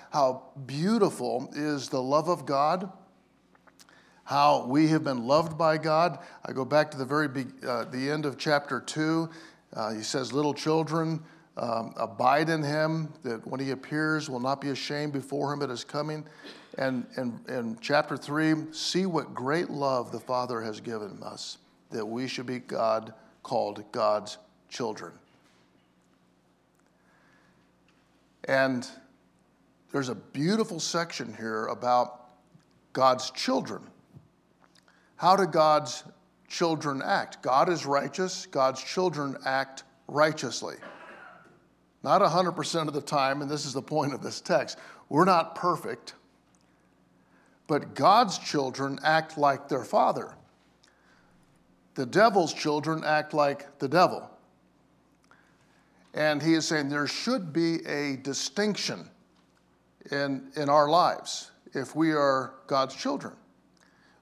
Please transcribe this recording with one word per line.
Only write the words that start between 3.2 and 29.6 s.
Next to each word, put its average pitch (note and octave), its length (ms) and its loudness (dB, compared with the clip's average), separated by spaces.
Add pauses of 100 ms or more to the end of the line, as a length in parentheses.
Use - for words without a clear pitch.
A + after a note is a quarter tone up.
how C#3 420 4
we D3 220 4
have D#3 160 4
been B2+ 240 -4
loved D#3+ 300 4
by D#3+ 200 4
God. D#3 420 2 (240)
I - 100 -8
go C3 120 -4
back D3 260 4
to D3+ 60 -10
the C3 80 -4
very D3 220 0
be-, C3 400 -8
uh, A#2+ 180 -2
the C3 240 -4
end D#3 160 -2
of C3 120 -4
chapter C#3+ 420 0
two. D#3+ 500 -2 (440)
Uh, A2 200 -4
he G#2+ 80 -6
says, B2 320 -4
"Little D3 200 2
children, D#3+ 720 0 (340)
um, A2+ 400 -4
abide B2 520 2
in D#3 140 0
him, D#3 500 -2 (100)
that A#2 220 -6
when C3 140 -6
he C3+ 120 -4
appears, D3+ 560 -2
will B2+ 120 -4
not C3+ 200 0
be C#3 100 -4
ashamed D3 440 -4
before C#3 400 -4
him C#3+ 80 -6
at C3+ 80 -2
his A#2+ 140 -8
coming." D3+ 420 -6 (520)
And C3 380 -2
in, A#2+ 320 -4
in A#2 320 -4
chapter D3 380 0
three, D#3 560 0
"See - 320 -2
what D#3+ 280 -2
great C3+ 360 -2
love C3 420 -2
the A#2 80 -8
Father B2 420 -2
has G#2+ 200 -8
given G#2+ 420 -10
us, - 340 -12 (320)
that D3 160 -6
we A#2 220 -4
should B2+ 180 -8
be B2 140 -6
God, A2+ 540 0 (300)
called G#2+ 480 -4
God's G#2+ 460 0 (320)
children." A2+ 440 -8 (3250)
And C3+ 400 0 (1040)